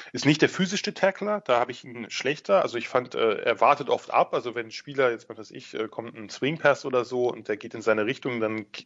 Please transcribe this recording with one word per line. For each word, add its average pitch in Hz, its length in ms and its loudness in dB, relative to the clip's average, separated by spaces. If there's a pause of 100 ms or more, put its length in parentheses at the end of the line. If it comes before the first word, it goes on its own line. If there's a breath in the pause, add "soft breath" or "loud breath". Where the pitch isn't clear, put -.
(140)
ist 123 120 -6
nicht 147 180 4
der 135 60 8
physischste 185 460 -2
Tackler, 202 460 0
da 120 180 2
habe 123 140 0
ich - 120 -16
ihn 120 260 -12
schlechter, 156 520 2
also 117 160 -2
ich - 100 -6
fand, 127 260 -2
äh, 113 260 2
er 113 200 0
wartet 135 280 4
oft - 220 -2
ab, 156 240 2
also 120 200 -4
wenn 113 140 -4
ein 107 40 -16
Spieler, 135 380 0
jetzt 113 180 -6
was 113 100 -14
weiß 107 120 -16
ich, - 240 -14
äh, 110 140 -4
kommt 117 280 -12
ein 107 120 -14
Swing 151 300 -2
Pass 143 260 4
oder 127 200 0
so 123 240 0
und 113 200 -6
der 107 80 -2
geht 117 180 -12
in 113 80 -10
seine 107 240 2
Richtung, 123 340 -4
dann 110 300 -2
k-, - 160 -16